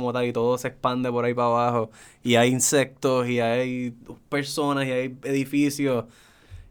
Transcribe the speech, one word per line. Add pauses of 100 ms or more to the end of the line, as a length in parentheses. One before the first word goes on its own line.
como
tal,
y
todo
se
expande
por
ahí
para
abajo, (340)
y
hay
insectos,
y
hay (340)
personas,
y
hay
edificios, (640)